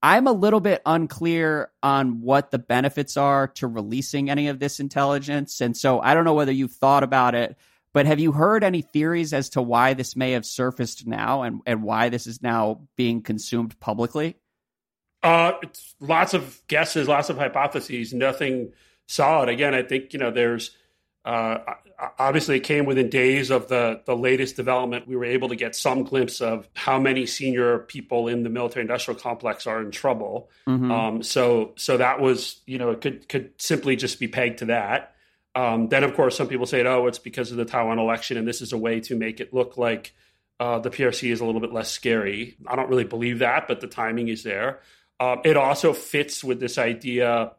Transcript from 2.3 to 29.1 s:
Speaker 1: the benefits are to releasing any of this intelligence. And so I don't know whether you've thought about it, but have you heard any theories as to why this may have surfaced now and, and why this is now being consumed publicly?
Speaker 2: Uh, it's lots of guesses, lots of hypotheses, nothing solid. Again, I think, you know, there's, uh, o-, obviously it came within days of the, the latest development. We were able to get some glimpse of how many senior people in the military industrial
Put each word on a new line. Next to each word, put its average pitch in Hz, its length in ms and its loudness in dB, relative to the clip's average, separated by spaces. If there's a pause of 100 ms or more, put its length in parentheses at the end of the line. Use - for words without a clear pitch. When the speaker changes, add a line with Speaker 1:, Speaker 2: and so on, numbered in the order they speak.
Speaker 1:
the 131 80 -2
benefits 135 580 0
are 139 320 2
to - 180 -6
releasing 123 640 -4
any 143 180 0
of 139 120 -4
this 139 180 -4
intelligence. 143 840 -2
And 120 160 0
so 131 240 2
I 139 140 4
don't 170 100 4
know 165 100 4
whether 147 180 2
you've 135 200 0
thought 139 300 4
about 127 320 4
it, 120 220 -2 (360)
but 143 140 4
have 151 140 4
you 156 120 4
heard 196 300 4
any 185 200 2
theories 156 500 0
as 135 180 -2
to 135 120 0
why 120 320 4
this 127 200 -8
may 127 180 -2
have 120 120 -2
surfaced 123 640 -4
now 113 360 -2
and, 117 240 -6
and 113 160 -2
why 110 280 0
this 120 160 -6
is 117 160 -12
now 113 400 0 (140)
being 117 260 0
consumed 113 580 -4
publicly? 120 560 -4 (840)
Speaker 2:
Uh, 170 300 6 (100)
it's - 360 -20
lots 160 360 2
of 135 340 -4
guesses, 151 400 0
lots 147 200 2
of 139 100 -4
hypotheses, 135 760 -2
nothing 131 600 -2 (360)
solid. 143 400 2
Again, 131 260 0
I 127 80 2
think, 135 300 -4
you 139 80 -6
know, 123 100 0
there's, 117 400 0 (540)
uh, 113 340 -2 (420)
o-, 131 80 -8 (100)
obviously 139 380 2
it 131 40 2
came 147 240 0
within 131 260 2
days 131 400 2
of 131 180 0
the, 117 360 0
the 123 120 -2
latest 131 380 0
development. 123 540 -2
We 127 80 -6
were 120 80 -4
able 123 240 0
to 120 80 -4
get 113 180 -6
some 131 300 0
glimpse - 360 -2
of 113 340 -2
how 135 240 0
many 131 280 2
senior 123 540 0
people 117 480 -4
in 120 160 -2
the 117 40 -4
military 120 340 -4
industrial 117 360 -4